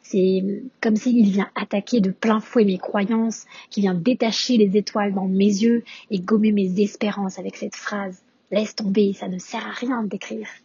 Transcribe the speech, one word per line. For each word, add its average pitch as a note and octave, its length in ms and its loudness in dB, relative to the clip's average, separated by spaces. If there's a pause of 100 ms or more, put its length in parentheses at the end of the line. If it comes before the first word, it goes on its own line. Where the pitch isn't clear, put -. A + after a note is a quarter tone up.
C'est F#3+ 600 0 (180)
comme A3 160 2
s'il A#3 340 4
vient F#3+ 260 0
attaquer G#3 440 -2
de F#3+ 100 2
plein A3 300 0
fouet A3 240 2
mes F#3+ 140 2
croyances, A3 680 -2 (220)
qu'il - 140 -2
vient F#3 120 2
détacher A3+ 600 0
les G#3 200 4
étoiles G3+ 360 0
dans F#3+ 140 -2
mes F#3+ 180 2
yeux A3+ 380 4 (280)
et G3 100 -2
gommer G#3+ 320 2
mes G3 280 0
espérances G3+ 580 -2
avec F#3+ 180 -10
cette G#3 180 -10
phrase : « G3 480 -8 (300)
Laisse G#3 240 -2
tomber, G3+ 360 2
ça G3 160 -8
ne F#3 100 -6
sert A3 280 -10
à G#3+ 60 -12
rien A#3+ 320 -4
d'écrire. » G#3+ 440 -8 (160)